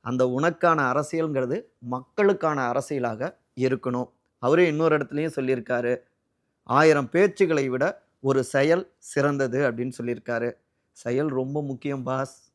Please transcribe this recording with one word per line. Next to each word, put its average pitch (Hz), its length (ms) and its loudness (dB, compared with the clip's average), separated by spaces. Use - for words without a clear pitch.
அந்த 127 240 0
உனக்கான 151 640 0
அரசியல்ங்கிறது 147 680 -2
மக்களுக்கான 139 920 0
அரசியலாக 127 640 -4
இருக்கணும். 127 500 -2
அவரே 165 280 4
இன்னொரு 156 300 2
இடத்துலயும் 147 380 -4
சொல்லியிருக்காரு, 123 640 -2
"ஆயிரம் 147 480 4
பேச்சுகளை 170 560 2
விட 131 340 -2
ஒரு 135 240 2
செயல் 156 540 2
சிறந்தது" 139 760 0
அப்படின்னு 123 200 -6
சொல்லியிருக்காரு. 120 500 -4
செயல் 135 360 -2
ரொம்ப 135 360 -4
முக்கியம் 135 400 -6
பாஸ். 131 520 -6